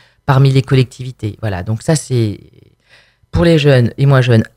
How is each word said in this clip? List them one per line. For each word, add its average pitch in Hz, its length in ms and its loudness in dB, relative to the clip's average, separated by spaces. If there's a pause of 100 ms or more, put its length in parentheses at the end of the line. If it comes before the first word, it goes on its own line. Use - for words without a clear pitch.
(260)
parmi 135 260 2
les 135 120 2
collectivités. 127 800 -4
Voilà, 98 200 -8
donc 107 220 -8
ça, 160 120 0
c'est 117 440 -4 (880)
pour 165 140 -2
les 165 160 4
jeunes 135 400 2
et 139 80 2
moins 135 140 4
jeunes, 120 240 2 (120)